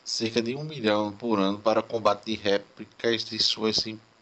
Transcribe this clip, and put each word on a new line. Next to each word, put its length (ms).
cerca 380
de 140
um 80
milhão 480
por 260
ano 220
para 220
o 20
combate 420
de 100
réplicas 880
de 120
suas, 460